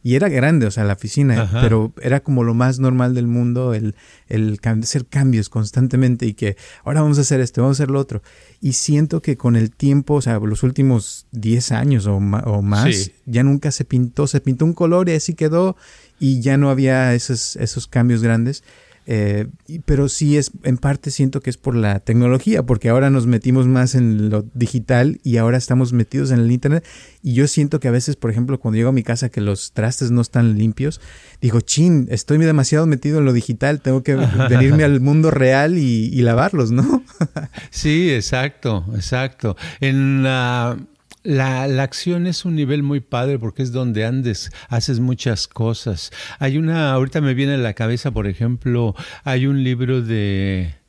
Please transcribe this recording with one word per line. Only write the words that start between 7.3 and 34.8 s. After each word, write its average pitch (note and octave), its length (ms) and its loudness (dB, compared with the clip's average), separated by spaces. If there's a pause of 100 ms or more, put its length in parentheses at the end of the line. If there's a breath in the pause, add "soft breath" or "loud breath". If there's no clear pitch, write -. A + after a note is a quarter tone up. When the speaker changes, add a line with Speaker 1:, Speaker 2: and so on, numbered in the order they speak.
Speaker 1:
esto, A#2+ 220 -2
vamos C3+ 180 0
a - 20 2
hacer C3+ 80 -2
lo C#3 80 0
otro. B2 240 -6 (380 soft breath)
Y C3 140 -2
siento D3+ 460 0
que C#3 160 -4
con A#2 200 0
el A2+ 160 0
tiempo, C#3 420 0
o D3 80 0
sea, A2+ 160 -2
los G#2+ 240 -2
últimos C3 680 0
diez A#2 400 -2
años B2 340 0
o G2+ 140 0
ma-, G2+ 260 0
o G#2 160 0
más, G#2 320 2
Speaker 2:
Sí. F#2+ 180 -4 (140)
Speaker 1:
ya A#2+ 160 0
nunca C#3 300 2
se C3 120 -6
pintó, B2+ 440 0
se C#3+ 120 0
pintó C3 240 0
un E3 100 0
color F3 340 2
y E3 60 0
así D#3+ 200 -4
quedó E3+ 420 0 (440 loud breath)
y C3+ 200 2
ya C3+ 160 2
no C#3+ 140 4
había C3 440 2
esos, - 420 -4
esos A2+ 320 -6
cambios A#2+ 340 2
grandes. A#2 400 0 (480 soft breath)
Eh, G#2 360 0 (200)
y, E3 120 -14
pero C#3 320 0
sí D3 260 0
es, C#3+ 140 0 (140)
en C3 120 2
parte C#3 340 -2
siento C3+ 300 -2
que - 80 -6
es A#2+ 80 -6
por B2+ 180 -6
la G#2 260 0
tecnología, B2+ 680 2
porque A2+ 240 0
ahora C3 180 4
nos C3 180 2
metimos B2 400 2
más B2+ 280 2
en A2 340 2
lo G#2 240 0
digital B2 720 0
y A#2 140 2
ahora A#2 180 2
estamos B2+ 380 0
metidos C3 360 0
en B2 100 2
el A#2 120 2
internet. C#3+ 320 0 (380 loud breath)
Y B2+ 100 -4
yo C#3 160 4
siento C#3+ 320 0
que C3 80 -2
a - 20 2
veces, B2+ 260 0
por A2+ 140 -4
ejemplo, B2 300 -2
cuando A2 160 -2
llego A#2 140 2
a - 20 0
mi B2+ 100 0
casa A#2+ 280 -4
que A2+ 100 -6
los G2+ 320 -4
trastes A#2 380 -2
no A#2+ 100 2
están A2+ 380 2
limpios, A2+ 420 -2 (400 loud breath)
digo, A#2 220 2
"Chin, D#3 480 2
estoy - 260 -2
demasiado D#3 480 2
metido D3 360 0
en C#3+ 40 2
lo C3 80 2
digital, C3 480 -2
tengo C3 220 0
que C#3 140 0
Speaker 2:
<laughs> B2 340 2
Speaker 1:
venirme C3+ 340 6